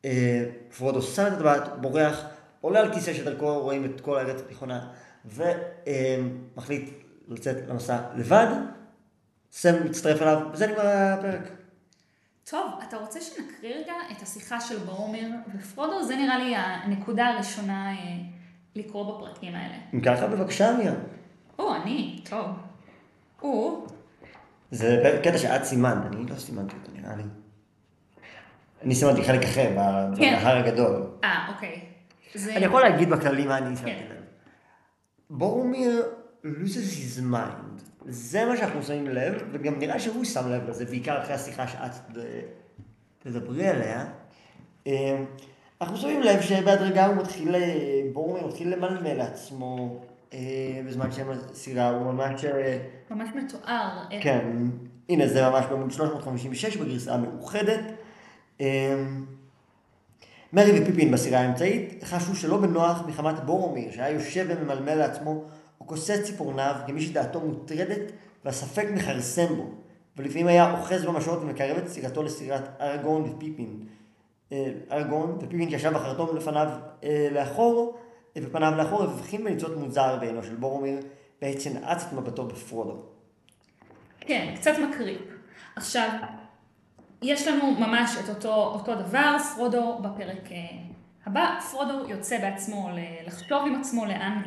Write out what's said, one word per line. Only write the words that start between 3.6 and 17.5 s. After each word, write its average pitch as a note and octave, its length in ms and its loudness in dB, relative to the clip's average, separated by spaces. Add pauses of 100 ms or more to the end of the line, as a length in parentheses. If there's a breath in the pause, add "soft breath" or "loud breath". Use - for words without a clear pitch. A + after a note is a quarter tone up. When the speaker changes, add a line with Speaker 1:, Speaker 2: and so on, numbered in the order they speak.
Speaker 1:
רואים C#3 240 -2
את C3+ 160 -6
כל C#3+ 180 0
הארץ C3 220 -2
התיכונה, B2 480 -8 (360 loud breath)
ו-, D3+ 280 0 (340)
אה, C3 320 2 (380)
מחליט C#3+ 340 -6 (380)
לצאת B2+ 280 -4 (120)
למסע B2 300 -2 (180)
לבד. E3 300 6 (1040)
סם E3+ 340 4
מצטרף D3+ 360 2
אליו, D#3 180 6 (120)
וזה G#3+ 140 0
נגמר G#3+ 200 2
הפרק. G3 560 2 (1080)
Speaker 2:
טוב, F4 200 -4 (180)
אתה A3+ 80 -10
רוצה A3 240 -10
שנקריא - 560 -12
רגע D#4+ 160 -10 (180)
את G#3 120 -14
השיחה A3+ 380 -8
של A3+ 180 -6
ברומיר G#3+ 500 -6 (300)
ופרודו? D#4 460 -4
זה B3+ 120 -2
נראה C4+ 220 2
לי B3 180 0
הנקודה G3 680 0
הראשונה, G3 680 -2